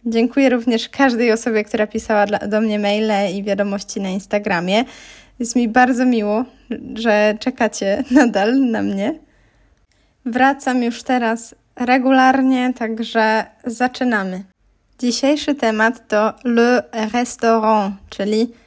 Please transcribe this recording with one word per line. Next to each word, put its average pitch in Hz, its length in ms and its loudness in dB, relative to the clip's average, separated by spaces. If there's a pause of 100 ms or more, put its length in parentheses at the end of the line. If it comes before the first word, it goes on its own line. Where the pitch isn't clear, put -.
Dziękuję 240 440 2
również 233 380 -2
każdej 240 440 2
osobie, 220 320 -2
która 214 220 -2
pisała 214 400 0
dla, 208 120 -2
do 208 220 -2
mnie 214 180 -2
maile 208 560 0
i 202 80 -6
wiadomości 202 580 -4
na 190 80 -4
Instagramie. 196 760 -2 (540)
Jest 240 180 -4
mi 240 120 2
bardzo 254 360 2
miło, 226 400 0 (500)
że 214 460 2
czekacie 220 640 -2
<laughs> - 60 -10
nadal 240 500 4
na 220 220 0
mnie. 202 360 -4 (1040)
Wracam 254 580 0
już 233 200 -4
teraz 233 520 -2 (220)
regularnie, 262 960 2
także 220 720 -2 (200)
zaczynamy. 226 800 -2 (540)
Dzisiejszy 277 560 0
temat 226 540 -2
to 214 240 0 (120)
le 240 380 2 (300)
restaurant, 220 840 0 (160)
czyli 214 380 -2 (180)